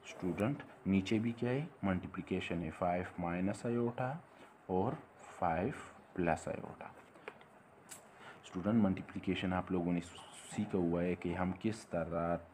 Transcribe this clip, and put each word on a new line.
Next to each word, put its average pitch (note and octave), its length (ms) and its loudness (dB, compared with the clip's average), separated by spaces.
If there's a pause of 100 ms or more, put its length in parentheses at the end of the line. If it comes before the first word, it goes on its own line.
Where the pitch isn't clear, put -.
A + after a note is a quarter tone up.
स्टूडेंट F#2 560 -2 (240)
नीचे G2 320 4
भी A2+ 160 0
क्या A#2+ 160 0
है, D3 180 -2 (160)
मल्टीप्लिकेशन F2+ 760 -2
है, D#2 100 -4
फ़ाइव F2+ 340 0 (140)
माइनस F2+ 460 0
आयोटा A#2+ 540 0 (500)
और G#2 280 2 (320)
फ़ाइव F2 440 2 (420)
प्लस E2+ 320 2
आयोटा। - 460 -8 (1500)
स्टूडेंट G#2 380 4
मल्टीप्लिकेशन F#2+ 680 2
आप F#2 200 0
लोगों F2+ 200 4
ने F2 80 4
सीखा - 800 -4
हुआ E2+ 240 4
है F2+ 140 2
कि F2 180 -2
हम F#2 180 2 (100)
किस A2 240 -2
तरह E2+ 520 0 (160)